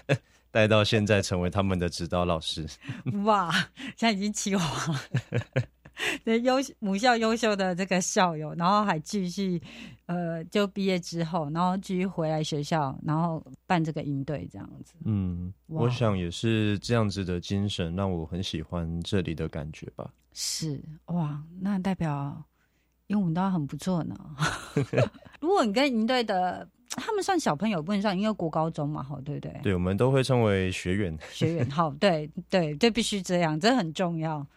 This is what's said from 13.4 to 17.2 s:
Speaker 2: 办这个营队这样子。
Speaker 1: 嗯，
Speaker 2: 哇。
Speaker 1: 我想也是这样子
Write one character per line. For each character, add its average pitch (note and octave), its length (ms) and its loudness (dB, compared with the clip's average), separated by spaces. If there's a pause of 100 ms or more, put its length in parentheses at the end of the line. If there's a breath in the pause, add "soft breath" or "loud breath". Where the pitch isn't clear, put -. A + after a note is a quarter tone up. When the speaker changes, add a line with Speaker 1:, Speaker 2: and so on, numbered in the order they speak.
Speaker 2:
办 F3 140 2
这 D#3 120 0
个 D#3+ 80 -6
营 C#3 220 -2
队 - 280 -6
这 - 60 -14
样 G2 100 -14 (160)
子。 - 120 -20 (100)
Speaker 1:
嗯， F#2 480 0 (140)
Speaker 2:
哇。 D#3+ 160 -2
Speaker 1:
我 A#2+ 80 4
想 A2 260 2
也 F2 140 -2
是 G#2+ 480 2
这 A#2+ 160 0
样 A2+ 120 4
子 G2 160 -2